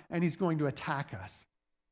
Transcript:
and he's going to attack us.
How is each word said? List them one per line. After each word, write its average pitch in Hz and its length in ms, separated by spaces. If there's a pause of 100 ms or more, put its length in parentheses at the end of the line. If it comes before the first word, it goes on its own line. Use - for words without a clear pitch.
and 170 140
he's 165 120
going 165 240
to 151 60
attack 143 480
us. 98 320 (460)